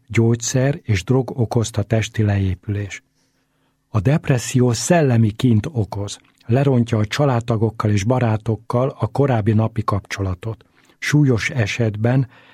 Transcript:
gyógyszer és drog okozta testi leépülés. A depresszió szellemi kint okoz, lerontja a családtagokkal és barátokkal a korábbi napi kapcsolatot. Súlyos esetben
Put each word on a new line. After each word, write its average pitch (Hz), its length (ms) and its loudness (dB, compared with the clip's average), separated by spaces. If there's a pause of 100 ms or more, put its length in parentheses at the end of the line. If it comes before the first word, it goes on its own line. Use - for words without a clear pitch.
gyógyszer 120 760 0
és 101 220 -2
drog 127 360 -2
okozta 107 440 -2
testi 110 400 -2
leépülés. 101 800 -2 (880)
A 110 100 -2
depresszió 127 720 2
szellemi 120 600 2
kint 110 400 2
okoz, 101 460 -6 (280)
lerontja 120 520 2
a 107 80 0
családtagokkal 113 880 0
és 101 120 0
barátokkal 120 960 -2
a 107 80 -2
korábbi 113 460 0
napi 110 300 0
kapcsolatot. 98 840 -6 (320)
Súlyos 131 520 2
esetben 117 800 -2 (260)